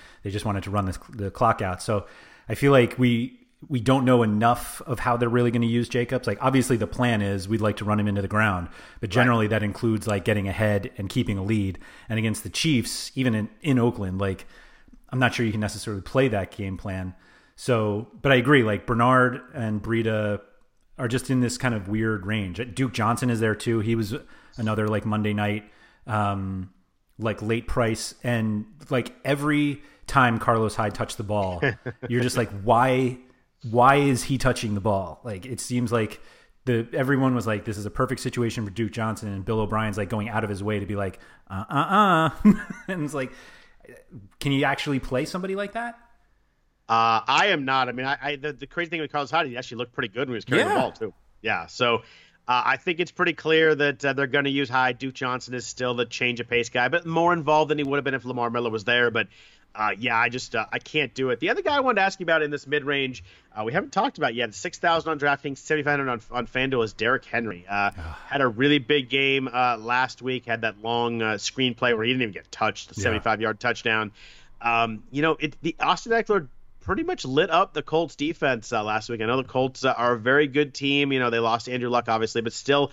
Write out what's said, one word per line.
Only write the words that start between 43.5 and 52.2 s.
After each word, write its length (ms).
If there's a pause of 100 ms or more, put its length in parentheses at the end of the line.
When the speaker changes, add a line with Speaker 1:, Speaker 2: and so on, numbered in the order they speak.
Speaker 1:
can 120
you 120
actually 340
play 260
somebody 300
like 180
that? 260 (920)
Speaker 2:
Uh, 380
I 200
am 180
not. 240
I 40
mean, 140
I, 140
I, 160
the, 160
the 140
crazy 240
thing 100
with 120
Carlos 180
Hyde, 160
he 100
actually 220
looked 140
pretty 160
good 200
when 20
he 40
was 100
carrying 220
Speaker 1:
Yeah. 80
Speaker 2:
the 60
ball 120
too. 220 (260)
Yeah. 260
So, 360 (460)